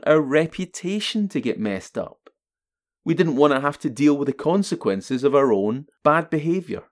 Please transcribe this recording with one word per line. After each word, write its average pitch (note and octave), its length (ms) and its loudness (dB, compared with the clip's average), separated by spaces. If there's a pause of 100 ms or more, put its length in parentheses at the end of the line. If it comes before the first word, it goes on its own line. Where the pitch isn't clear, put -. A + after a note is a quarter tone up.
our D#3 140 6
reputation F3+ 1040 -2
to C#3+ 140 -4
get A#2+ 180 -2
messed G2+ 380 -6
up? - 320 -10 (760)
We E3 100 0
didn't E3 220 0
want C#3+ 180 4
to C3 60 2
have C#3+ 200 -2
to D3 100 -4
deal C#3+ 280 4
with C#3+ 100 -2
the C3+ 60 0
consequences B2+ 920 -2
of C#3+ 100 2
our C#3 160 4
own G#2+ 360 0 (140)
bad D#3+ 280 2
behaviour. E3 640 -4